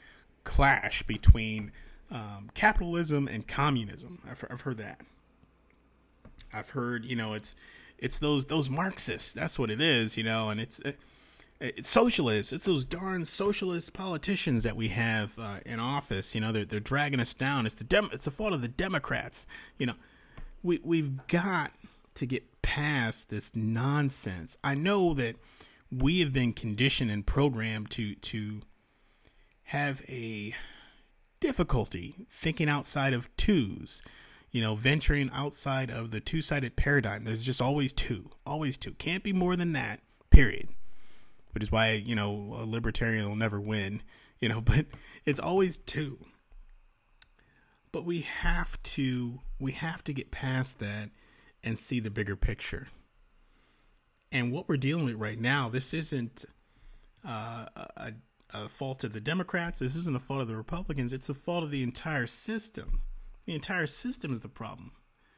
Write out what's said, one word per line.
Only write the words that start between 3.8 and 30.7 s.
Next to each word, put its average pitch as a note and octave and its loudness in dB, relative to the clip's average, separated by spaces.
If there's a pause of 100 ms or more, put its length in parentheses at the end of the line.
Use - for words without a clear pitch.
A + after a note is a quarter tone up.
I've, - -12
I've - -10
heard B2 -4
that. - -12 (1500)
I've G#2+ -10
heard, A#2+ -4
you B2 -4
know, A2 -2
it's, G#2 -8 (420)
it's - -4
those, D3 2
those D3 0
Marxists. D3+ 0
That's - -4
what A#2 0
it A2 -2
is, A#2+ 4
you A2 -2
know, A2+ 0
and G#2+ -2
it's, - -10
uh, C#3+ -2 (680)
it's B2 -6
socialists. F3 4
It's - -4
those D#3 2
darn F3+ -4
socialist F#3 -2
politicians F3 0
that A2 0
we A2+ -2
have, A2 0
uh, G2+ -8
in A2+ -6
office. A#2 -2
You A2+ 0
know, A2 0
they're, G#2+ 0
they're G#2 -4
dragging C#3 0
us A2+ -2
down. C3+ 0
It's G#2+ -2
the G#2+ -12
Dem-, G3+ 4
it's - -8
the D3+ -2
fault G#3+ -2
of D3 0
the A#2+ -2
Democrats. C3 -4 (300)
You B2+ -2
know, A#2+ -4 (640)
we, F3 0
we've D3 0
got F3 0 (440)
to - -4
get - -6
past C#3+ 0
this - -6
nonsense. A#2 0
I C#3 -2
know F3+ 2
that A#2+ -2 (520)
we C3+ 2
have D3 2
been B2 4
conditioned A#2 0
and G#2 -2
programmed A2 2
to, G#2 -4
to G#2+ -6 (1040)
have C#3+ -4
a A2+ -6 (840)